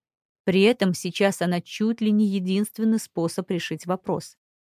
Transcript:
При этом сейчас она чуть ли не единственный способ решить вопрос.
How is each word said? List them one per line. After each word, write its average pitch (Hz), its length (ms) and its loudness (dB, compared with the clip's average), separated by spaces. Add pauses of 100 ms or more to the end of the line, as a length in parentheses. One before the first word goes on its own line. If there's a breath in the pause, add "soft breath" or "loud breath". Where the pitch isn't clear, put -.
(440)
При 190 180 4
этом 202 320 4
сейчас 196 480 -2
она 175 200 0
чуть 226 380 -4
ли 214 120 2
не 208 160 4
единственный 202 720 0
способ 170 500 -6
решить 170 380 -6
вопрос. - 500 -4 (400)